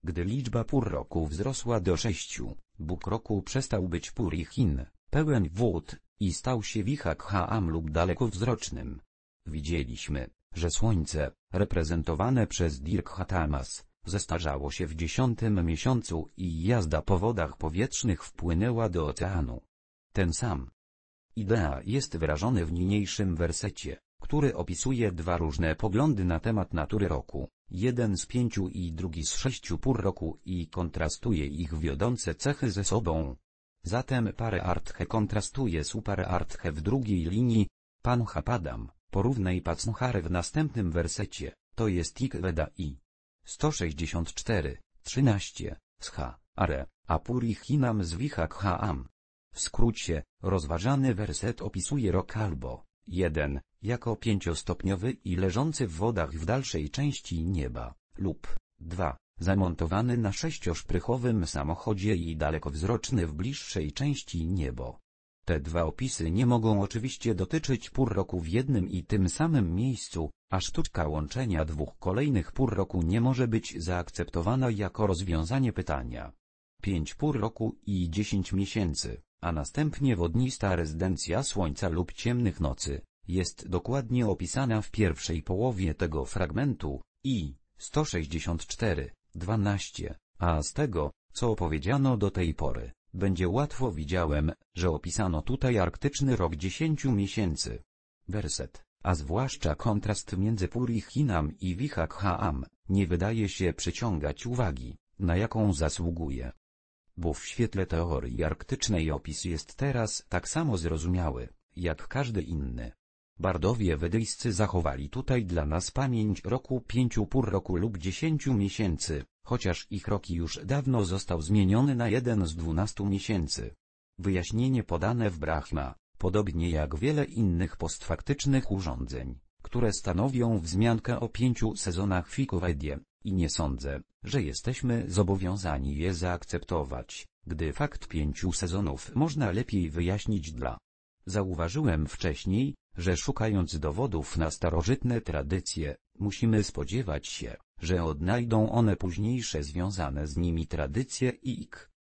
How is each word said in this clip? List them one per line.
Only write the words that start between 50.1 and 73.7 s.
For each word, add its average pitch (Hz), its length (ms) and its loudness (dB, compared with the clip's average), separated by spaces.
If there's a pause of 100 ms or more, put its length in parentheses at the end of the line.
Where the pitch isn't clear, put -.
rozważany 95 720 2
werset 104 480 -4
opisuje 107 500 -2
rok - 240 0
albo, 69 480 -4 (220)
jeden, 76 540 0 (220)
jako 113 340 -2
pięciostopniowy 95 960 0
i 90 240 -4
leżący 113 500 0
w 82 60 -6
wodach 85 420 0
w 80 100 -6
dalszej 85 460 -2
części 127 540 -2
nieba, 62 500 -2 (240)
lub, - 380 -2 (240)
dwa, 82 360 -2 (220)
zamontowany 95 760 2
na 110 160 2
sześcioszprychowym 113 1120 0
samochodzie 92 680 0
i 82 220 -2
dalekowzroczny 78 880 0
w 76 80 -6
bliższej 90 580 -4
części 131 540 -2
niebo. 64 540 -4 (440)
Te 80 160 2
dwa 80 220 0
opisy - 480 -2
nie 113 160 4
mogą 110 360 6
oczywiście 113 520 -2
dotyczyć 127 560 -2
pór 127 220 2
roku 95 280 0
w 80 80 -6
jednym 117 400 2
i 92 160 -2
tym 98 240 4
samym 131 460 2
miejscu, 101 560 -2 (200)
a 95 100 2
sztuczka - 480 0
łączenia 78 560 0
dwóch 76 340 -4
kolejnych 113 540 2
pór 120 220 2
roku 92 280 0
nie 92 180 4
może 123 280 4
być 110 340 -2